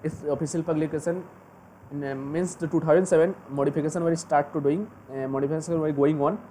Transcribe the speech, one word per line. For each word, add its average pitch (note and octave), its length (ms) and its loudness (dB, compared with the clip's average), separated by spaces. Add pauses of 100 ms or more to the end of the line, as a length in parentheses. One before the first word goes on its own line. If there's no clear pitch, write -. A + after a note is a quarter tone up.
its - 200 -6
official D3 380 -2
publication, D#3+ 600 -2 (640)
in, C#3+ 140 -8
uh, C#3 100 -4
means D3+ 420 -4
the E3 100 -4
two D#3 140 2
thousand D#3+ 260 6
seven F3 280 4 (140)
modification D3 560 0
were E3 100 2
start D3 380 0
to D#3 80 -2
doing, D#3+ 300 0 (200)
uh, C3 160 -6
modification D#3 540 -2
were D#3 120 -2
going C#3+ 280 2
on D#3+ 180 0 (120)